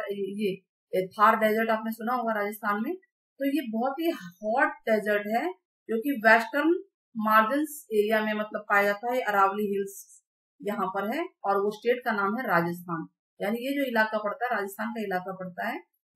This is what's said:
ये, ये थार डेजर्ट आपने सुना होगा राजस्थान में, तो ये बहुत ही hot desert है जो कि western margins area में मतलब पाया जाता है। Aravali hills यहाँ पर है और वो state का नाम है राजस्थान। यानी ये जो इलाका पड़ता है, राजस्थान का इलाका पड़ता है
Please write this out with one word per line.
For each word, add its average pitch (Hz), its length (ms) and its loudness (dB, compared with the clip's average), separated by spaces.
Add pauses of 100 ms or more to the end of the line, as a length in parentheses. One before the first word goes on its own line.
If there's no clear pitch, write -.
(120)
ये, 202 580 -4 (260)
ये 185 120 0
थार 214 280 4
डेजर्ट 220 340 2
आपने 226 220 -2
सुना 226 220 -4
होगा 226 200 0
राजस्थान 208 500 -2
में, 330 120 -4 (440)
तो 277 60 0
ये 277 240 0
बहुत 240 300 -2
ही 330 100 0
hot 226 580 -2
desert 208 600 0
है 247 240 0 (380)
जो 226 120 -2
कि 277 240 -2
western 285 580 4 (340)
margins 220 760 2
area 214 340 4
में 214 80 -2
मतलब 208 360 -6
पाया 202 140 6
जाता 202 300 0
है। 254 80 0
Aravali 202 420 2
hills 196 600 -6 (380)
यहाँ 202 260 -2
पर 196 280 -4
है 330 100 -4 (180)
और 196 200 2
वो 208 80 0
state 240 340 0
का 233 60 0
नाम 202 260 0
है 254 100 -4
राजस्थान। 170 600 -2 (340)
यानी 208 160 -2
ये 254 140 -4
जो 277 180 -2
इलाका 220 280 2
पड़ता 208 280 -4
है, 240 100 -2
राजस्थान 208 360 -6
का 226 100 -6
इलाका 185 320 -4
पड़ता 185 340 -8
है 285 160 -6 (320)